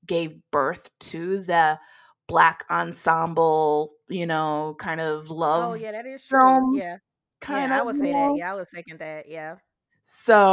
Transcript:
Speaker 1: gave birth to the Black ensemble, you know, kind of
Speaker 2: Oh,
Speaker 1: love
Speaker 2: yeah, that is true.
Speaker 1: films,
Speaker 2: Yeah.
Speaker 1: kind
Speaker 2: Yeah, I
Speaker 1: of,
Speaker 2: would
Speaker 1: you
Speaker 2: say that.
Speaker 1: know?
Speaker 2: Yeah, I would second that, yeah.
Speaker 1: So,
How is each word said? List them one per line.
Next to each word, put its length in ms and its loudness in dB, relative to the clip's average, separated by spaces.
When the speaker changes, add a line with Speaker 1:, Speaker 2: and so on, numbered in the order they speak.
Speaker 1:
gave 300 -4
birth 380 -2
to 440 -8
the 360 2
Black 420 2
ensemble, 1300 0
you 180 -4
know, 520 -4
kind 220 -6
of 280 -6
Speaker 2:
Oh, 180 -2
Speaker 1:
love 20 -8
Speaker 2:
yeah, 160 -12
that 140 -12
is 200 -18
true. 160 4
Speaker 1:
films, 300 6
Speaker 2:
Yeah. 260 -4
Speaker 1:
kind 300 -4
Speaker 2:
Yeah, 60 2
I 40 0
Speaker 1:
of, 20 -4
Speaker 2:
would 120 -4
Speaker 1:
you 60 -4
Speaker 2:
say 120 -2
that. 200 0
Speaker 1:
know? 20 0
Speaker 2:
Yeah, 160 -6
I 40 -8
would 140 -10
second 300 -18
that, 300 -12
yeah. 280 -12
Speaker 1:
So, 280 4